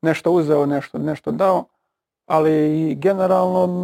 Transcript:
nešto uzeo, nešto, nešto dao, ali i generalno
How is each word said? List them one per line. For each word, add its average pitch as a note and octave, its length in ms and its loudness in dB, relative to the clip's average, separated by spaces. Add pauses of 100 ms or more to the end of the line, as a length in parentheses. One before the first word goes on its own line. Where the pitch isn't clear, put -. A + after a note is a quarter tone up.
nešto D#3+ 300 0
uzeo, D3+ 340 2
nešto, C#3+ 320 -4
nešto D3+ 340 -6
dao, F#3 320 0 (600)
ali D#3 260 2 (280)
i D#3+ 140 -2
generalno F#3 720 0 (180)